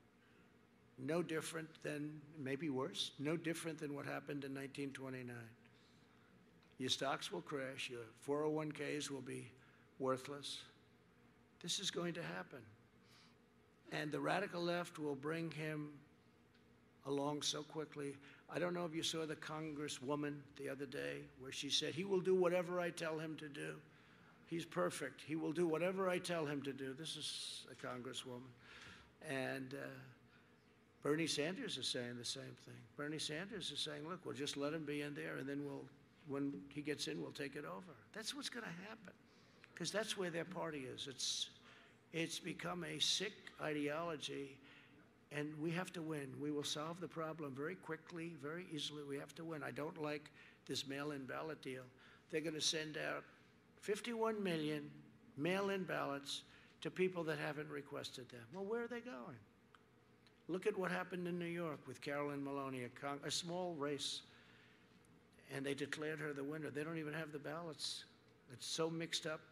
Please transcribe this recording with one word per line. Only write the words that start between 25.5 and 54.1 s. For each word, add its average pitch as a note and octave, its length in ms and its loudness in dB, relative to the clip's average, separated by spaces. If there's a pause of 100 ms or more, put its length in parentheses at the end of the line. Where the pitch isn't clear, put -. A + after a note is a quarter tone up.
do E3+ 140 6
whatever F3+ 420 6
I F3+ 120 6
tell F3 260 2
him C#3+ 160 2
to C#3 100 0
do." C3+ 220 -2
This D3 240 -4
is - 540 -4
a B2+ 40 -12
congresswoman. B2 760 -4 (760)
And, C3 460 0
uh, C#3 140 -4 (1120)
Bernie D#3 240 6
Sanders D3+ 540 2
is A#2 80 0
saying B2 300 0
the A#2+ 60 -6
same C3 320 -4 (100)
thing. B2 140 -12 (160)
Bernie D3 220 0
Sanders D#3+ 540 -2
is C#3 80 -2
saying, D3 280 0
"Look, F3 160 -4
we'll B2+ 120 -2
just C3+ 200 0
let C#3+ 160 4
him D#3+ 140 0
be D3 160 2
in D3 140 0
there, D#3 220 -2
and C3+ 120 0
then C#3+ 160 0
we'll, C3+ 240 -6 (380)
when C#3 420 2
he D3 140 -4
gets C#3+ 240 0
in, D#3 160 0
we'll C3+ 80 -4
take C#3 240 -4
it D3 100 -6
over." F3+ 300 -8 (180)
That's G#3+ 220 -2
what's C#4+ 140 -2
gonna A3+ 180 -4 (200)
happen, A3 280 -12 (580)
'cause - 160 0
that's G#3+ 260 4
where F3+ 140 2
their E3 160 2
party E3 400 -2
is. B2 220 -4
It's - 420 0 (600)
it's E3 280 0
become F3 440 -2
a D3+ 160 -2
sick G3 340 4 (280)
ideology, D3 960 0 (760)
and D3 300 0
we E3+ 100 2
have F3+ 220 0
to F3 80 -4
win. D3+ 260 0 (140)
We D3 100 2
will D3 120 2
solve D#3+ 360 0
the E3 80 -2
problem D#3 480 -2
very D#3 200 -2
quickly, E3 640 -4
very E3 320 -4
easily. D3 300 -2
We C#3 140 -2
have D#3 180 -8
to E3 80 -8
win. D#3+ 200 -4
I C3 80 -2
don't D#3 300 -2
like D3+ 300 0 (340)
this C#3 220 0
mail-in C#3 380 -2
ballot D3 360 -2
deal. C3 220 -4 (480)
They're D#3 100 4
gonna D#3 200 0
send D#3 360 4
out D3 260 0 (580)
fifty-one A3 640 4